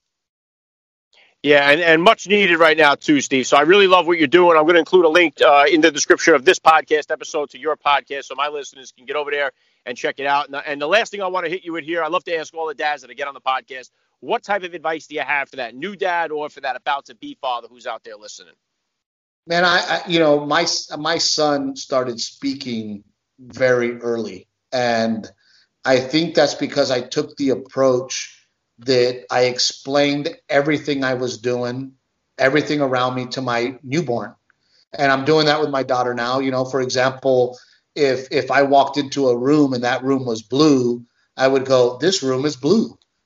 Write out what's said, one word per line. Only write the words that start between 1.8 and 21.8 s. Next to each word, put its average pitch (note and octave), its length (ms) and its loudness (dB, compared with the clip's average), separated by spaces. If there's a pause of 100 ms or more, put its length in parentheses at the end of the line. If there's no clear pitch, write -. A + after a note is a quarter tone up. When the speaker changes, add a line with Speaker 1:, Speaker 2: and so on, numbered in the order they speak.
Speaker 1:
and E3 200 4
much G#3+ 240 4
needed F#3+ 320 2
right D#3 200 4
now C#3+ 160 6
too, C#3+ 260 2
Steve. B2+ 260 -2
So C#3+ 120 4
I C#3+ 40 6
really F#3+ 240 6
love F3+ 200 4
what F3 100 0
you're D#3+ 100 2
doing. E3+ 300 6
I'm D#3 100 4
gonna E3+ 120 4
include E3+ 260 4
a D#3+ 60 6
link, E3 320 2
uh, D3 280 6
in D#3 120 4
the D#3+ 80 6
description D3+ 440 2
of C3 120 2
this F3 120 4
podcast D#3 520 2
episode D3 400 -6
to - 80 -20
your C#3+ 180 -4
podcast, C#3 480 -2
so C3+ 100 -14
my C#3 140 -4
listeners C3+ 480 -14
can B2 80 -20
get C3+ 120 -8
over C#3+ 140 -6
there C#3+ 220 -4 (320)
and B2 100 -10
check C#3+ 260 -8
it C3+ 60 -4
out. C#3+ 200 0
And, C#3 180 -14
and C#3+ 160 -8
the D3 60 -4
last G3+ 240 0
thing G3+ 100 -12
I F#3+ 60 -4
wanna F3+ 240 -6
hit F3+ 140 -10
you E3+ 100 -12
with E3 100 -8
here, E3 180 -6
I D#3 60 -4
love F3 160 -4
to F3 100 -6
ask D#3 200 -8
all D#3+ 120 -8
the D#3 80 -8
dads D3 280 -6
that A#2+ 80 -20
I B2 40 -20
get C#3 140 -8
on C#3 60 -14
the B2+ 80 -20
podcast, C3 480 -6 (300)
what G3 220 -6
type G3 200 -4
of F3 100 -12
advice D#3+ 340 -8
do D3 100 -14
you D3+ 40 -6
have C#3 300 -4
for - 60 -18
that A#2+ 180 -10
new E3+ 200 -12
dad E3+ 360 -4
or D3+ 180 -8
for C#3 140 -18
that C3 140 -6
about C#3+ 300 -6
to B2+ 80 -20
be C#3+ 280 -18
father A#2+ 260 -8
who's A#2 180 -18
out A2+ 180 -10
there A2 120 -18
listening? G2+ 380 -20 (920)
Speaker 2:
Man, E3+ 200 0
I, F3+ 140 2
I, E3 280 -4
you E3+ 120 2
know, D3 260 2
my, D#3 180 0 (320)
my D#3 220 -4
son C#3+ 580 -2
started B2+ 420 -4